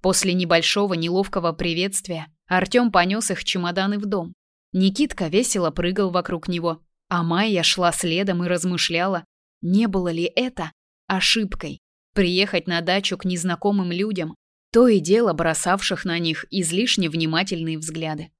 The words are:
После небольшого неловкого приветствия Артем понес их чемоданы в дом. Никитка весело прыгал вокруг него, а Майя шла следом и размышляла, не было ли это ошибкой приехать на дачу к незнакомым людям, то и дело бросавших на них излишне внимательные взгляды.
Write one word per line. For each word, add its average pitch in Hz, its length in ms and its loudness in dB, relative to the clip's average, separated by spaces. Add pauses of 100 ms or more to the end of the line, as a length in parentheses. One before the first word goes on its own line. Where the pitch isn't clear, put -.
После 185 320 2
небольшого 180 600 2
неловкого 170 580 -2
приветствия 170 760 -4 (200)
Артем 190 420 2
понес 196 400 2
их 180 140 -4
чемоданы 190 560 -2
в 208 60 -6
дом. 185 280 -4 (380)
Никитка 190 560 2
весело 180 440 2
прыгал 185 380 -2
вокруг 175 380 -4
него, 170 380 -4 (240)
а 175 120 -2
Майя 175 420 2
шла 175 280 2
следом 175 540 0
и - 20 -2
размышляла, 175 760 -2 (360)
не 202 260 2
было 185 220 0
ли 170 260 -2
это 233 360 -4 (360)
ошибкой 190 760 -2 (320)
приехать 185 520 0
на 170 140 -2
дачу 185 380 -2
к - 80 -12
незнакомым 180 680 0
людям, 180 440 -4 (360)
то 240 180 8
и 208 100 6
дело 196 320 4
бросавших 170 720 0
на 170 160 -2
них 165 300 -2
излишне 180 600 0
внимательные 160 680 -2
взгляды. 160 520 -8 (100)